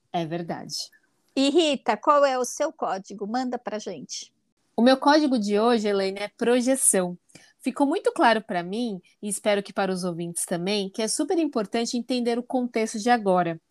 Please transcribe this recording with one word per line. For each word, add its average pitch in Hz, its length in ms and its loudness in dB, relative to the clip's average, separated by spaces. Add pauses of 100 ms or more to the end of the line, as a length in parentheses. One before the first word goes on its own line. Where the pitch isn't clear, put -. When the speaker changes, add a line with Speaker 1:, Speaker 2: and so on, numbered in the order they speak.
(120)
Speaker 1:
É 170 140 -2
verdade. 165 480 -8 (600)
Speaker 2:
E, 277 160 2
Rita, 294 440 2
qual 285 300 4
é 262 140 2
o 247 40 -2
seu 294 300 -4
código? 196 540 -8
Manda 247 320 -4
pra 208 180 -8
gente. - 560 -12 (420)
Speaker 1:
O 220 60 2
meu 254 160 6
código 285 400 4
de 202 220 0
hoje, 226 280 2
Elaine, 196 300 0
é 202 180 -6
projeção. 233 800 2 (440)
Ficou 277 260 0
muito 415 260 0
claro 226 300 4
pra 175 220 -4
mim, 202 360 -4 (220)
e 208 80 -8
espero 202 320 0
que 202 100 -10
para 190 200 -2
os 180 120 -4
ouvintes 170 420 -6
também, 196 440 -2
que 226 140 -6
é 220 40 0
super 311 300 -2
importante 240 580 -2
entender 240 440 -2
o 233 40 -4
contexto 240 540 -2
de 220 140 0
agora. 180 600 2